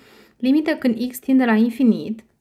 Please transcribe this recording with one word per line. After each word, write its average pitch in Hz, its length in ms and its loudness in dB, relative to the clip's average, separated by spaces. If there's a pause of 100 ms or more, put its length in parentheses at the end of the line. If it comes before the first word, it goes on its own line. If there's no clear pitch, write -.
(380)
limită 302 320 0
când 254 380 -4
x - 100 -14
tinde 262 260 0
la 226 100 2
infinit 220 680 0 (160)